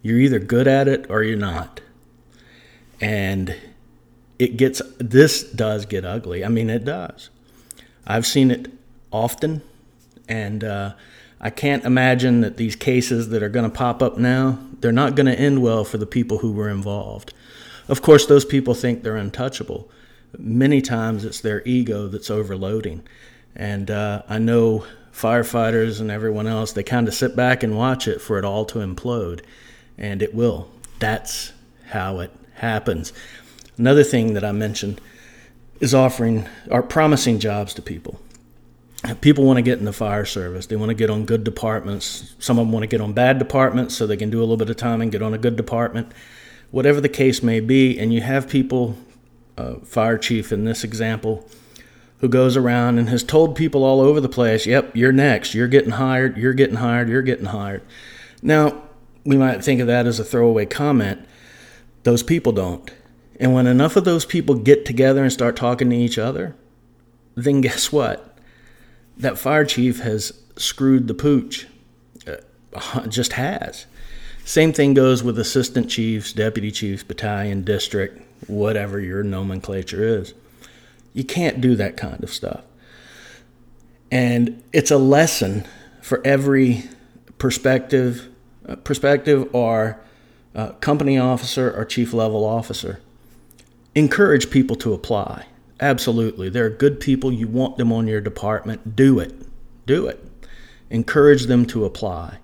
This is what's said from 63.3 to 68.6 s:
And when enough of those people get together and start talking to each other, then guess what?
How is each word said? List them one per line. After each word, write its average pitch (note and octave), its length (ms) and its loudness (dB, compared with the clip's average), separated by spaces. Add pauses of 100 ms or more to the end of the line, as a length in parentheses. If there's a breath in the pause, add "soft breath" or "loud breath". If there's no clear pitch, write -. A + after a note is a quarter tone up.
And B2+ 140 4
when B2+ 120 4
enough C3 300 4
of F#3 80 4
those E3+ 220 2
people D3 280 2
get C3+ 300 6
together C3+ 380 2
and B2+ 100 2
start A#2+ 240 -2
talking B2 340 0
to A#2+ 60 2
each A#2+ 220 0
other, C#3+ 360 -4 (800)
then C3+ 280 2
guess - 280 -2
what? B2 460 -2 (800 soft breath)